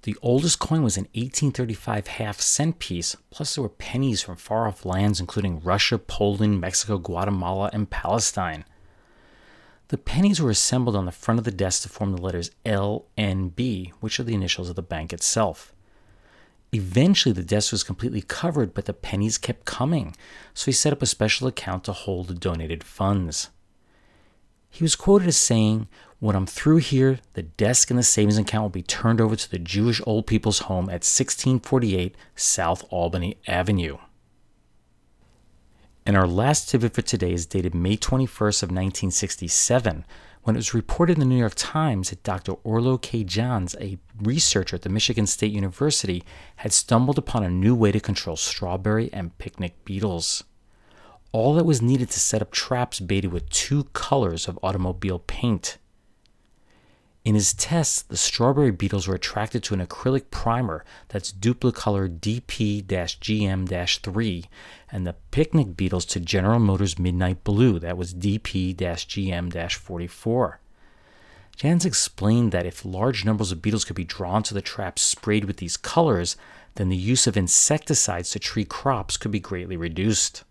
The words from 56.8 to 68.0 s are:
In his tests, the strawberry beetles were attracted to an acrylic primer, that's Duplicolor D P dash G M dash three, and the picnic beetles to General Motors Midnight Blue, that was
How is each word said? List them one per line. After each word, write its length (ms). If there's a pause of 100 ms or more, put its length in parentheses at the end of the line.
In 100
his 180
tests, 500
the 120
strawberry 560
beetles 340
were 100
attracted 480
to 100
an 120
acrylic 460
primer, 540 (240)
that's 240
Duplicolor 760
D 320
P 420
dash 380
G 260
M 200
dash 320
three, 480 (440)
and 160
the 120 (140)
picnic 440
beetles 300
to 160
General 360
Motors 400
Midnight 460
Blue, 360
that 180
was 160